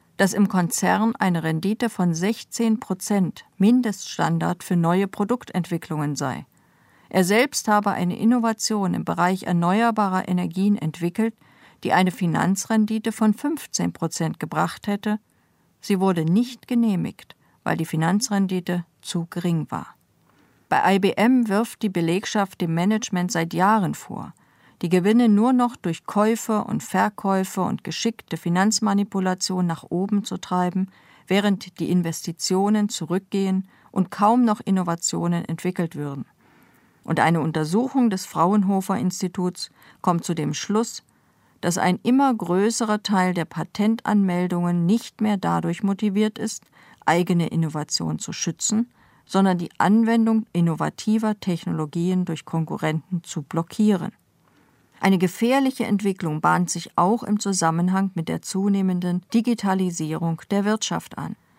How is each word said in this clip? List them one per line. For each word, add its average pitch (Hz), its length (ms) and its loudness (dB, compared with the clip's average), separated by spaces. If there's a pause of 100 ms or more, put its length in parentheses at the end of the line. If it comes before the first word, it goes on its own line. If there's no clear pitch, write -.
(160)
dass 196 160 4
im 202 160 2
Konzern 185 680 2
eine 175 260 0
Rendite 185 480 -2
von 180 240 0
sechzehn 214 640 -2
Prozent - 640 -2 (140)
Mindeststandard 180 1080 0
für 180 120 0
neue 175 300 2
Produktentwicklungen 165 1080 -4
sei. 135 300 -6 (640)
Er 185 120 4
selbst 214 460 2
habe 208 220 2
eine 180 280 -2
Innovation 220 760 0
im 170 100 -4
Bereich 175 380 0
erneuerbarer 185 840 2
Energien 180 520 0
entwickelt, 175 560 -2 (500)
die - 80 0
eine 180 200 4
Finanzrendite 208 1000 0
von 214 220 2
fünfzehn 240 580 -4
Prozent 160 480 -4
gebracht 160 460 -4
hätte. 208 340 -4 (640)
Sie 196 180 -2
wurde 185 240 2
nicht 233 420 0
genehmigt, 220 720 -2 (260)
weil - 140 0
die 165 80 -4
Finanzrendite 180 1000 -2 (160)
zu 170 260 -6
gering 165 420 -2
war. - 260 -10 (720)
Bei 185 260 4
I - 20 0
B 190 120 2
M 240 380 4
wirft 208 340 -2
die 208 80 0
Belegschaft 185 720 -2
dem 165 100 0
Management 180 580 0
seit 165 220 -2
Jahren 185 420 2
vor, - 380 -12 (500)
die 175 60 -2
Gewinne 208 400 4
nur 214 240 4
noch 247 240 0
durch - 300 -6
Käufe 214 580 0
und - 180 -4
Verkäufe 190 800 0
und 160 240 -4
geschickte - 540 -6
Finanzmanipulation 185 1300 0
nach 165 160 -4
oben 202 420 -2
zu 185 140 -8
treiben, 180 520 -2 (360)
während 196 520 0
die - 120 -4
Investitionen 185 960 0
zurückgehen 190 800 -2 (220)
und 185 200 0
kaum 226 320 4
noch 220 220 2
Innovationen 170 800 0
entwickelt 170 520 -4
würden. 143 280 -8 (800)
Und 156 160 0
eine 160 220 4
Untersuchung 185 640 2
des 190 160 -2
Fraunhofer 190 720 2
Instituts 180 720 -4 (300)
kommt 175 240 0
zu - 80 -4
dem 151 220 -2
Schluss, - 480 -4 (580)
dass 175 160 0
ein 180 260 2
immer 262 300 2
größerer 208 680 0
Teil 185 320 2
der 170 100 -2
Patentanmeldungen 180 1400 0
nicht 226 340 0
mehr 214 160 2
dadurch 170 460 -2
motiviert 202 560 0
ist, - 260 -8 (400)
eigene 170 440 2
Innovation 156 720 -4
zu - 140 -10
schützen, 214 580 -2 (360)
sondern 190 320 2
die 170 180 -6
Anwendung 220 800 4
innovativer 175 840 0
Technologien 175 840 -2
durch 165 220 -6
Konkurrenten 156 800 -4
zu - 180 -8
blockieren. 180 680 0 (920)
Eine 196 140 6
gefährliche 240 680 0
Entwicklung 185 560 -2
bahnt 170 260 2
sich - 300 -6
auch 196 240 2
im 208 180 -2
Zusammenhang 185 720 0
mit 165 160 -4
der 160 140 -6
zunehmenden 185 920 -2
Digitalisierung 180 1200 -2
der 202 160 0
Wirtschaft 208 500 -4
an. - 200 -8 (220)